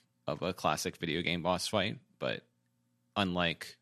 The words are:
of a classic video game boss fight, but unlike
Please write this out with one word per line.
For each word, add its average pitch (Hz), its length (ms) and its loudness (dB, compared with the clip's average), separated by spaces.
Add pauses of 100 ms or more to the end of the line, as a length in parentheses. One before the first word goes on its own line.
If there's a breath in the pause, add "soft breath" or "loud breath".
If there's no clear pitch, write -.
(260)
of 73 160 -4
a 90 100 0
classic 82 440 0
video 82 260 -2
game 85 200 0
boss 90 240 2
fight, 92 320 0 (200)
but 60 240 -2 (760)
unlike 90 640 0